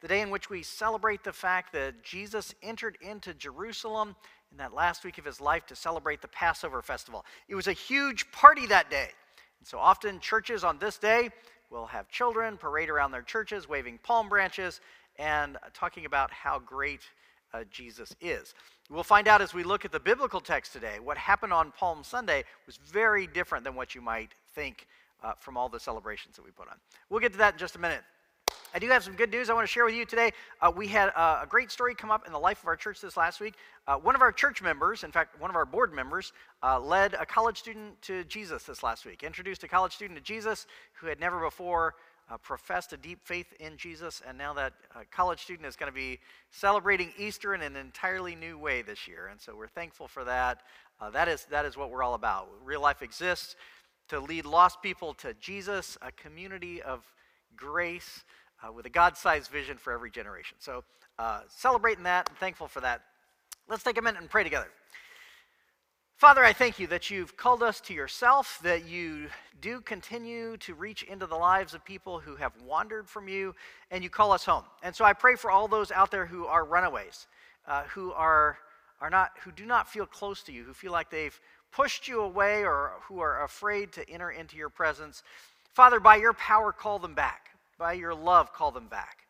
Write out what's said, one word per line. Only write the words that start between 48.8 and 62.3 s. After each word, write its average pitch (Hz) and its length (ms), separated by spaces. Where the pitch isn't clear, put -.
this 104 240
year, 87 220
and 104 140
so 113 120
we're 107 140
thankful 165 400
for 131 160
that. 127 380
Uh, 107 80
that 147 180
is, 156 220
that 147 160
is 135 100
what 139 140
we're 127 140
all 123 100
about. 104 340
Real 143 160
Life 143 220
exists 165 560
to 147 120
lead 156 240
lost 160 380
people 175 320
to 120 220
Jesus, 190 680
a 131 120
community 175 680
of 127 220
grace, 170 680
uh, 113 60
with 117 160
a - 20
God-sized 170 600
vision 139 260
for 120 160
every 117 160
generation. 101 500
So, 127 240
uh, 110 280
celebrating 226 580
that 180 220
and - 120